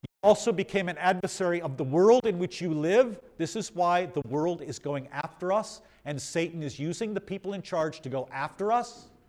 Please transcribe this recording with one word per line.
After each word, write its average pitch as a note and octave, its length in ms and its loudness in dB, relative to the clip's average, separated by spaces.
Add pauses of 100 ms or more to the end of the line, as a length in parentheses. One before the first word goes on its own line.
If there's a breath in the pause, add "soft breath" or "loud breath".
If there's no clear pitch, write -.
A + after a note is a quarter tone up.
You - 60 -12 (140)
also G#3 300 6
became F#3+ 380 -2
an E3 80 -6
adversary F3+ 640 0
of C#3 160 -6
the D#3 60 -2
world G3 420 6
in G3 120 0
which F3+ 240 -4
you E3+ 120 0
live. G3 460 4 (180)
This E3 180 -4
is A3 180 -6
why F3 320 2
the D3+ 220 -4
world D#3+ 340 -2
is C#3 180 -10
going C#3 280 -6
after D#3+ 440 -6
us, - 300 -2 (240 soft breath)
and C#3+ 160 -6
Satan E3 400 -4
is C#3+ 180 -8
using F3 340 -4
the F#3+ 80 -4
people F#3+ 320 -8
in F#3+ 80 -8
charge D#3+ 400 -2
to C3 80 -8
go B2+ 220 -4
after D3+ 400 -4
us. - 380 -4 (200)